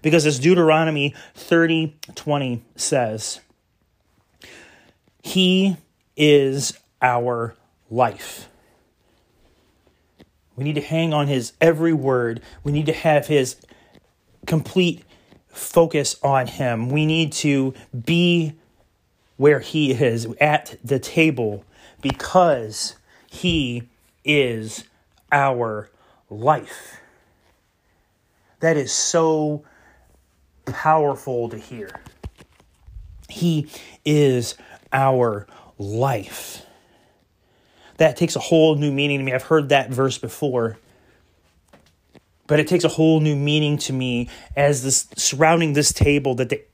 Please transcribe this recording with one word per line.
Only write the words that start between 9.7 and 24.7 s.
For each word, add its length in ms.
We 100
need 120
to 40
hang 320
on 140
his 340
every 320
word. 480
We 80
need 140
to 60
have 340
his 300
complete 580
focus 760
on 240
him. 420
We 160
need 280
to 420
be 500
where 240
he 320
is, 340
at 420
the 160
table, 640
because 960
he 560
is 600